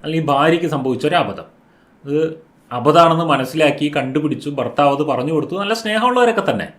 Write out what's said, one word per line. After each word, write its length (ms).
അല്ലെങ്കിൽ 220
ഭാര്യയ്ക്ക് 400
സംഭവിച്ച 400
ഒരു 80
അബദ്ധം, 300
അത് 380
അബദ്ധമാണെന്ന് 520
മനസ്സിലാക്കി 720
കണ്ടുപിടിച്ചു, 540
ഭർത്താവ് 460
അത് 60
പറഞ്ഞു 300
കൊടുത്തു, 220
നല്ല 200
സ്നേഹമുള്ളവരൊക്കെ 760
തന്നെ. 180